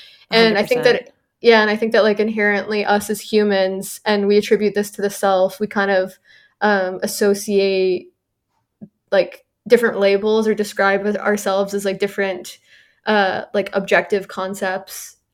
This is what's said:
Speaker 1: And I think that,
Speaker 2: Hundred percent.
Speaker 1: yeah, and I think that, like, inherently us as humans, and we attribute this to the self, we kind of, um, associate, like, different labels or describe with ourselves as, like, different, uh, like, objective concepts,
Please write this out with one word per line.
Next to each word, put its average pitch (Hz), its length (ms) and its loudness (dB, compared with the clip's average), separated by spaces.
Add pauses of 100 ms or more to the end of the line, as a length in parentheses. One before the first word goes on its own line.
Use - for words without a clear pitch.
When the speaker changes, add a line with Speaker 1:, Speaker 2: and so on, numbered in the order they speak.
(320)
Speaker 1:
And 226 260 4
I 175 60 2
think 156 200 -2
that, - 120 4
Speaker 2:
Hundred - 100 -2
percent. - 100 -20 (260)
Speaker 1:
yeah, 226 200 6
and 214 80 2
I 214 80 0
think 226 160 -2
that, 208 100 4
like, 208 160 2
inherently 208 640 -2
us 208 260 0
as 208 120 -6
humans, 196 840 0
and 202 220 0
we 202 100 4
attribute 208 360 2
this 208 180 -4
to - 100 -14
the 202 80 0
self, 190 520 0
we 208 60 -2
kind 196 240 -2
of, 190 260 0 (440)
um, 190 420 0
associate, 196 1080 0 (1040)
like, - 340 0 (220)
different 226 320 2
labels 208 480 2
or 220 60 4
describe 202 500 0
with 208 140 -2
ourselves 202 560 -2
as, 202 120 -4
like, 190 140 -4
different, 196 580 -6 (480)
uh, 202 380 0 (100)
like, 196 200 -2
objective 185 540 0
concepts, 190 880 -10 (160)